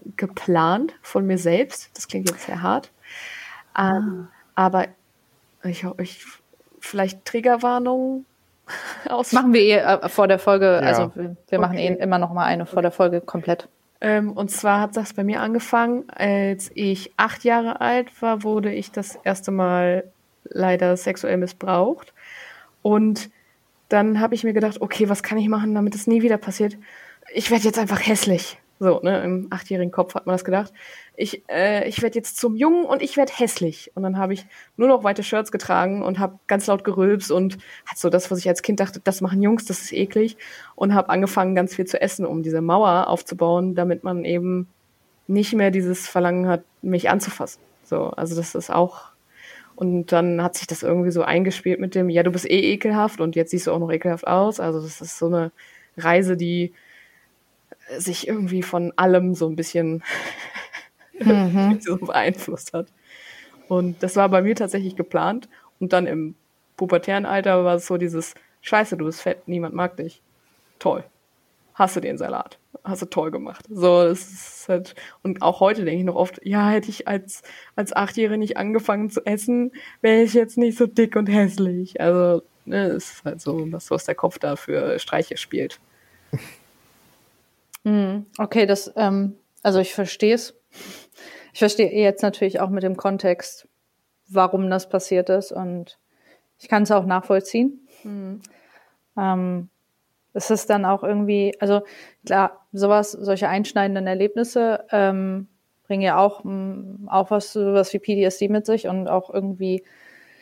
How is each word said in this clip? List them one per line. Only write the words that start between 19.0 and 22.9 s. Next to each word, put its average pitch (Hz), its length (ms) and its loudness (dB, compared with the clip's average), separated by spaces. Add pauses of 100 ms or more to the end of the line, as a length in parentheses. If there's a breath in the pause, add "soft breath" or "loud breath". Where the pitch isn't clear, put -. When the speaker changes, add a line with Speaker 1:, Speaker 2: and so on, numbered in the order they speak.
Speaker 1:
erste 190 360 -4
Mal 180 600 2 (320)
leider 180 540 2
sexuell 190 400 -2
missbraucht. 185 760 -2 (680 loud breath)
Und 214 480 2 (600 soft breath)